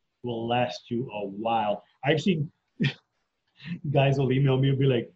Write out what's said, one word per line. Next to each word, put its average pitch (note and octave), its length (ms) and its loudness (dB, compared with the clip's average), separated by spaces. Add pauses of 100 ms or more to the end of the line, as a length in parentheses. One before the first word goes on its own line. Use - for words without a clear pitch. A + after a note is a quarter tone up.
(220)
will A#2 240 -6
last A#2+ 440 -2
you A#2+ 220 -2
a G#2 140 -8
while. G#2+ 560 -2 (220)
I've D3 160 2
seen D#3+ 300 0 (300)
<laughs> D3 100 2 (1000)
guys C3+ 280 2
will C3 140 2
email C3+ 240 2
me C3+ 140 2
and C3 80 0
be C3+ 80 2
like B2 300 0